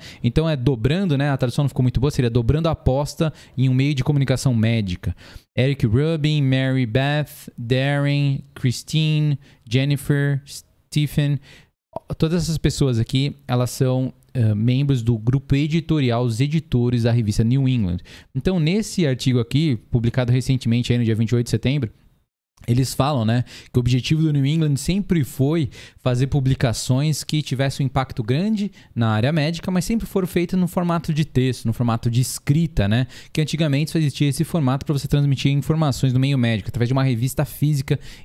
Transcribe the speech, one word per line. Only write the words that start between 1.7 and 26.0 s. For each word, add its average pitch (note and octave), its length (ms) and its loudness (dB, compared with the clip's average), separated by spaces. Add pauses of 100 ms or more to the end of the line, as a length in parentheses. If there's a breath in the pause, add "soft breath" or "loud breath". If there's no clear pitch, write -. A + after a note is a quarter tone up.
muito B2 160 0
boa, C3+ 100 2
seria B2+ 200 0
dobrando B2+ 400 2
a - 20 2
aposta D3 640 -2 (240 loud breath)
em C3 100 2
um B2+ 60 2
meio C3+ 200 2
de C3 100 -2
comunicação C3+ 520 0
médica. G#2+ 580 0 (460 loud breath)
Eric C3 280 0
Rubin, D3+ 560 2
Mary C3 420 2
Beth, C#3 720 -2
Darren, C#3+ 840 0 (100)
Christine, D3+ 840 0 (280 loud breath)
Jennifer, C#3+ 760 0
Stephen, - 960 -4 (760 loud breath)
todas E3 280 0
essas D3+ 160 -4
pessoas B2+ 400 0
aqui, C3 360 -2 (120)
elas B2 240 0
são, B2+ 420 -2 (220)
eh, A2 180 2
membros B2+ 480 2
do A#2 160 0
grupo B2+ 380 0
editorial, D3 680 0
os A2+ 160 -2
editores B2+ 640 0
da A#2 80 4
revista A2+ 320 2
New C3 240 2
England. G#2 300 0 (380 loud breath)
Então, F#3 240 -2
nesse F3 480 0
artigo B2+ 320 0
aqui, C3+ 400 0 (100)
publicado A#2+ 420 2
recentemente B2 600 0
aí A#2+ 60 2
no A#2+ 60 2
dia A2 100 2
vinte A2 160 0
e B2 40 4
oito A#2+ 120 0
de - 40 -4
setembro, B2 380 0 (800)
eles A#2+ 260 0
falam, C3+ 300 0
né, A#2 220 2 (260 loud breath)
que - 60 0
o - 20 4
objetivo B2+ 440 2
do D#3 100 2
New C#3 120 2
England D3+ 320 2
sempre F3+ 460 0
foi D3 460 0 (320 loud breath)